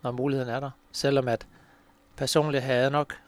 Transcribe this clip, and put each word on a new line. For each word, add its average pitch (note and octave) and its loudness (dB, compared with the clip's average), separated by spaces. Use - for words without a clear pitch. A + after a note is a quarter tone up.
når B2+ -4
muligheden B2+ -2
er C3 -4
der. C#3 -8
Selvom C#3 2
at A#2 0
personligt C#3+ 0
havde B2+ 2
jeg C3+ 2
nok D3 -2